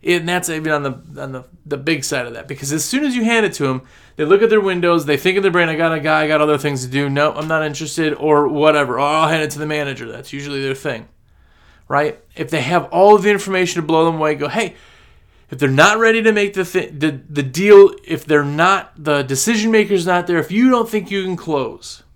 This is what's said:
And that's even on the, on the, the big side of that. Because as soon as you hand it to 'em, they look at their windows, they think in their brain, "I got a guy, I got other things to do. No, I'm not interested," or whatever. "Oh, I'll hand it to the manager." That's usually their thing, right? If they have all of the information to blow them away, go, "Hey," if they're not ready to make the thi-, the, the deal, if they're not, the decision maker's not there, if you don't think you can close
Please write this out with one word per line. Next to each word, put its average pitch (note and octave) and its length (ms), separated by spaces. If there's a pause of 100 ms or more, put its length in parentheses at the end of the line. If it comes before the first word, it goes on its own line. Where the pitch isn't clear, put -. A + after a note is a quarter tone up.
And F3 240
that's F3 220
even D#3 240
on D3 100
the, C#3 400
on C3+ 100
the, B2+ 120 (220)
the D3+ 100
big C#3+ 280
side C3 200
of A#2+ 80
that. A2 160
Because C#3 240
as D#3 100
soon C#4 220
as C4 100
you A#3+ 100
hand A3+ 200
it G3 100
to C#3 120
'em, C3 160 (340)
they D#3 80
look F#3+ 160
at A3 80
their G#3+ 120
windows, F3 440
they D3 140
think F#3 180
in G3 60
their F3 100
brain, E3+ 160
"I D#3+ 80
got E3 160
a D#3 80
guy, D#3 240
I D3+ 40
got D3+ 120
other D3+ 160
things C#3+ 260
to B2+ 80
do. C#3 200
No, D3 240
I'm D#3 140
not D#3+ 140
interested," D3+ 520
or D3 340
whatever. D3 500
"Oh, C#3 60
I'll D#3 240
hand D#3+ 140
it D3+ 80
to D3 80
the D3+ 80
manager." C#3 440
That's A2+ 220
usually C#3+ 300
their C3+ 120
thing, B2 340 (800)
right? C#3+ 300 (160)
If D#3 140
they D3+ 140
have D#3 220
all G3 300
of G3 80
the G#3 80
information F#3 520
to D3+ 40
blow E3 200
them E3 80
away, D3+ 200
go, C#3+ 140
"Hey," G3+ 280 (760)
if C3 80
they're C#3+ 100
not E3 300
ready A3+ 240
to A3 100
make G3+ 220
the F#3 100
thi-, F3+ 220
the, D3 420
the D3 140
deal, G3 520 (100)
if E3 200
they're D3+ 180
not, E3+ 540
the D3 260
decision G#3+ 480
maker's G3+ 360
not F3 200
there, E3+ 120
if D3+ 120
you A#3+ 200
don't A#3 180
think G#3 220
you G3 120
can F#3 140
close - 680 (140)